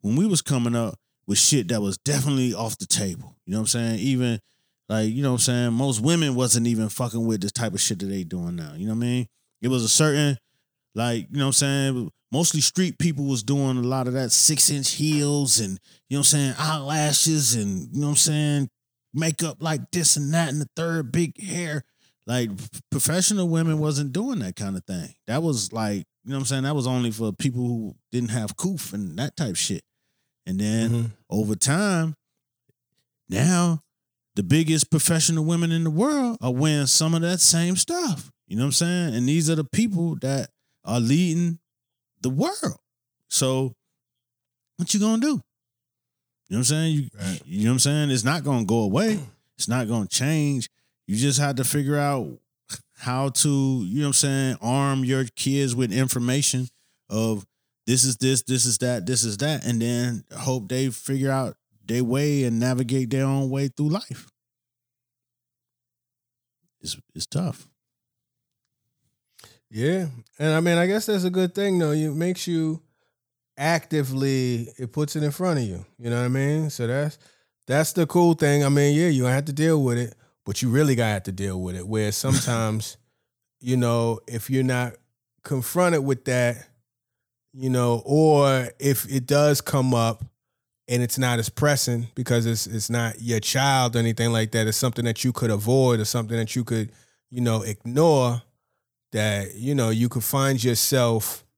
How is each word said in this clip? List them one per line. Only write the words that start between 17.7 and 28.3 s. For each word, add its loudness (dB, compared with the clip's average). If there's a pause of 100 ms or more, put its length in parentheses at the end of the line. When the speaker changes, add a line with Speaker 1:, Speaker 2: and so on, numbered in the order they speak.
Speaker 1:
you -2
know 0
what 0
I'm 2
saying, 2 (440)
makeup -4
like -4
this 2
and -2
that 2
and -6
the -6
third, -4
big 0
hair. -6 (420)
Like, 0
p-, -14 (120)
professional 0
women 0
wasn't -2
doing -4
that -6
kind -4
of -6
thing. -8 (140)
That -2
was -2
like, -4 (200)
you -10
know -4
what -4
I'm -4
saying? -2
That -2
was 0
only 0
for -2
people -2
who -4 (160)
didn't -2